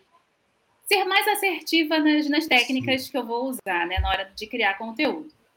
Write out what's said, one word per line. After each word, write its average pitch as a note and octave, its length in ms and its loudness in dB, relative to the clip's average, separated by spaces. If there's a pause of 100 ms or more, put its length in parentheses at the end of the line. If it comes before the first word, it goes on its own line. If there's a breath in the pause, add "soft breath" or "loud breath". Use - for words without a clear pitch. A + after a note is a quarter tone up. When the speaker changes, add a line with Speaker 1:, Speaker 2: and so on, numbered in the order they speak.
(840)
Speaker 1:
ser G4 200 2
mais G4+ 220 2
assertiva E4 720 2
nas, D4+ 300 4
nas D#4+ 180 0
técnicas C4 560 2
Speaker 2:
Sim. - 80 -14
Speaker 1:
que C#4+ 60 -4
eu A#3+ 80 -2
vou A#3 200 -4
usar, F#3+ 420 -4
né, F#3 120 -2
na F#3+ 100 0
hora F#3+ 260 -2
de G#3+ 120 -12
criar G#3+ 300 -2
conteúdo. A3 520 -4 (280)